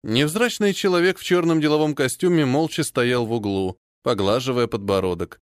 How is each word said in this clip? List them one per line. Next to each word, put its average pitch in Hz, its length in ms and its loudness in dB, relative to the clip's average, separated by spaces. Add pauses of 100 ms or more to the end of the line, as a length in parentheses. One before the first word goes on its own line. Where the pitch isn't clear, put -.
Невзрачный 180 680 0
человек 180 460 0
в - 60 -18
чёрном 170 360 2
деловом 151 340 2
костюме 156 520 0
молча 151 380 0
стоял 123 420 0
в 110 60 -4
углу, 98 460 -2 (240)
поглаживая 120 640 0
подбородок. 95 800 -2